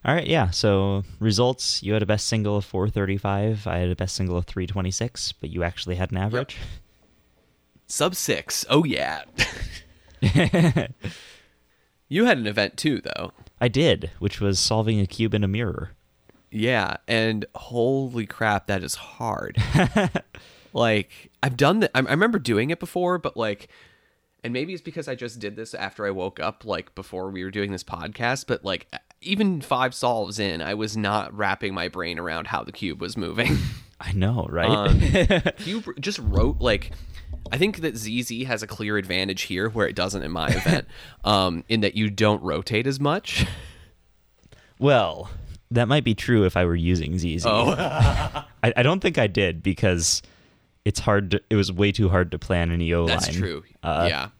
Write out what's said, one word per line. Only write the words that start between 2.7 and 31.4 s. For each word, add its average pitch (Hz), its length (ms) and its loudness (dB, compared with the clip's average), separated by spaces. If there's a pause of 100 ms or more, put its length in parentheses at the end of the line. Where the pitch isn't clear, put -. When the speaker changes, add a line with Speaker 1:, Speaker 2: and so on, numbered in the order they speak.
Speaker 1:
thirty-five. 101 760 -2
I 87 120 -2
had 90 120 0
a 90 60 0
best - 200 -4
single 90 200 -2
of 87 100 0
three 90 220 -6
twenty-six, 95 640 -4
but - 180 -12
you 85 140 -4
actually 87 320 -4
had 92 160 -2
an 90 60 -4
Speaker 2:
Yep. 95 80 -2
Speaker 1:
average. 123 320 -4 (1300)
Speaker 2:
Sub 180 280 0
six. - 540 -4
Oh, 147 140 6
yeah. 73 400 -2 (1000)
<laughs> - 0 -
Speaker 1:
<laughs> 156 680 4 (1200)
Speaker 2:
You 196 140 4
had 190 140 4
an 107 80 -2
event, 104 280 0
too, 147 260 0
though. - 300 -8 (300)
Speaker 1:
I 123 60 4
did, 117 500 2
which - 240 -4
was 98 180 2
solving 110 400 2
a 98 60 4
cube 110 300 0
in 104 80 2
a 98 40 2
mirror. 104 440 -2 (580)
Speaker 2:
Yeah, 110 480 0 (100)
and 110 460 0
holy 120 720 -2
crap, 104 400 -2
that 95 180 -2
is - 120 -6
hard. - 600 -6 (180)
Speaker 1:
<laughs> 196 340 4 (640)
Speaker 2:
Like, 110 580 0 (120)
I've 127 140 -2
done 156 240 6
that. 185 140 2
I, 131 40 6
I 131 120 0
remember 208 260 2
doing 117 340 2
it 170 80 -4
before, 180 400 -2
but, - 180 -6
like, 107 320 -4 (720)
and 117 100 -6
maybe 156 200 -4
it's 170 100 -12
because 160 240 -10
I 135 80 -6
just 120 240 -12
did 104 160 -8
this 110 200 -12
after 98 300 -8
I 98 60 -2
woke 95 280 -6
up, 87 260 -6
like, 90 300 -6
before 95 360 -8
we 92 120 -8
were 95 80 -6
doing 101 200 -4
this 92 120 -6
podcast, 117 640 -6
but, - 180 -2
like, 92 220 -4 (320)
even 190 420 0
five 127 340 0
solves 110 440 -2
in, 87 220 -2
I 82 140 -4
was 107 220 -4
not 104 380 -2
wrapping 98 380 -2